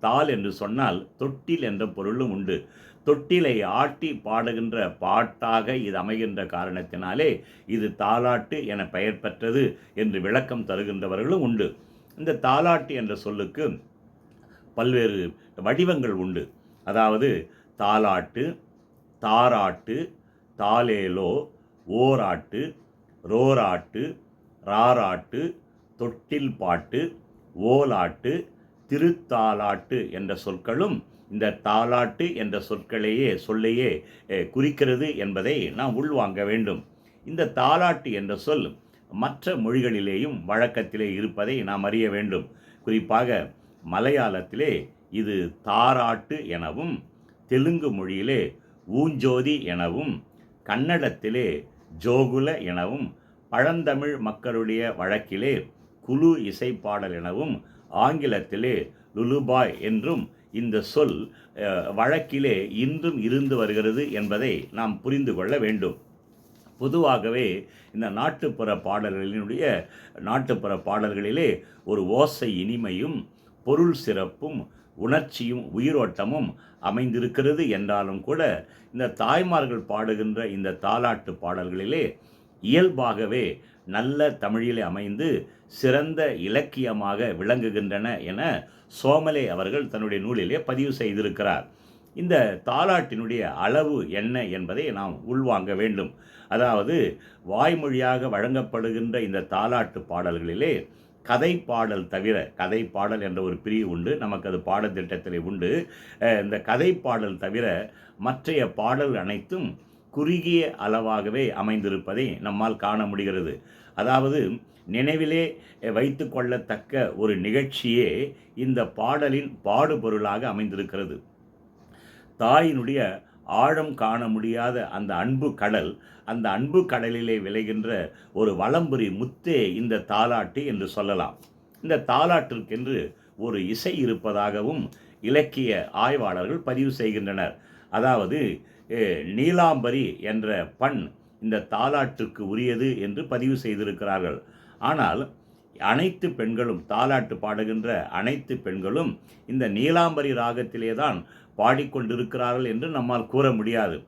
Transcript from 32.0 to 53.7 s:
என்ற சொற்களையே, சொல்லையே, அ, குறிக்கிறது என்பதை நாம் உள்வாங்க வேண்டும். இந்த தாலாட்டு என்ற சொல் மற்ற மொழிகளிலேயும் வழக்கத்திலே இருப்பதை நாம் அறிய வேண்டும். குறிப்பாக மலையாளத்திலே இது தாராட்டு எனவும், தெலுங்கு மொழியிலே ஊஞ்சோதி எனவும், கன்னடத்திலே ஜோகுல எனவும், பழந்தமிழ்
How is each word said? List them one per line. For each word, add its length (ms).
என்ற 260
சொற்களையே, 760
சொல்லையே, 680
அ, 140
குறிக்கிறது 720
என்பதை 540
நாம் 260
உள்வாங்க 480
வேண்டும். 400
இந்த 300
தாலாட்டு 580
என்ற 240
சொல் 400
மற்ற 460
மொழிகளிலேயும் 880
வழக்கத்திலே 680
இருப்பதை 480
நாம் 220
அறிய 260
வேண்டும். 360
குறிப்பாக 720
மலையாளத்திலே 960
இது 440
தாராட்டு 840
எனவும், 560
தெலுங்கு 460
மொழியிலே 640
ஊஞ்சோதி 800
எனவும், 580
கன்னடத்திலே 960
ஜோகுல 580
எனவும், 520
பழந்தமிழ் 680